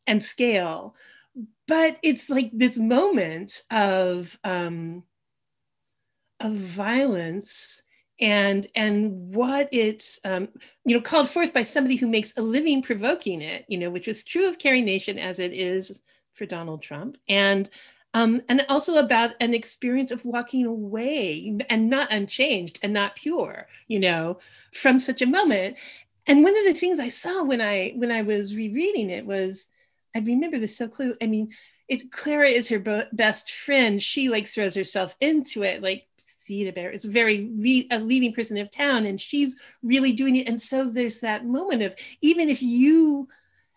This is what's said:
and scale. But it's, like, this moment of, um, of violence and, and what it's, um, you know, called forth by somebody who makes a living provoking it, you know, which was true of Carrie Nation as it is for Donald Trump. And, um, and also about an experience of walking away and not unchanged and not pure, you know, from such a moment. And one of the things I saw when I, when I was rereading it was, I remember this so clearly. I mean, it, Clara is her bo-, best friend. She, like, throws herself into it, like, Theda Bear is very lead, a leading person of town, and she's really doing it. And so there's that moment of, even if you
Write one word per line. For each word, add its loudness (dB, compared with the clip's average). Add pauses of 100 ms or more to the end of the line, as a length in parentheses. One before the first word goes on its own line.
and 2
scale. -2 (720)
But 2
it's, 0
like, 0
this 2
moment 0
of, 0
um, -6 (1400)
of -4
violence -4 (360)
and, 2
and -2
what 0
it's, -2
um, -4 (380)
you 4
know, 2
called 2
forth 0
by 2
somebody 0
who 0
makes 0
a -2
living 2
provoking -2
it, -10
you -6
know, -4
which -8
was -4
true 0
of -4
Carrie 2
Nation -2
as -6
it -4
is -4 (280)
for -12
Donald -10
Trump. -12 (100)
And, 4 (440)
um, 2
and 4
also 2
about 4 (100)
an 2
experience -2
of -6
walking -2
away -4 (120)
and 2
not 0
unchanged -2
and -2
not 0
pure, -6 (200)
you -2
know, 0 (320)
from 4
such -2
a 2
moment. 2 (500)
And 8
one 6
of 4
the 4
things 0
I -4
saw -4
when 0
I, -2
when -2
I 0
was -2
rereading -2
it -8
was, -6 (460)
I -4
remember 0
this -6
so -6
clearly. -6
I -4
mean, -2 (400)
it, -6
Clara 2
is 2
her 0
bo-, -2
best 0
friend. 2
She, 0
like, 0
throws -2
herself -4
into 0
it, -2
like, -4 (380)
Theda -4
Bear -8
is -10
very 2
lead, 2
a 0
leading 2
person -4
of -6
town, 0
and -4
she's -2 (260)
really 2
doing 2
it. 0
And -4
so -2
there's -4
that -4
moment -2
of, -6 (260)
even 4
if 0
you 4 (480)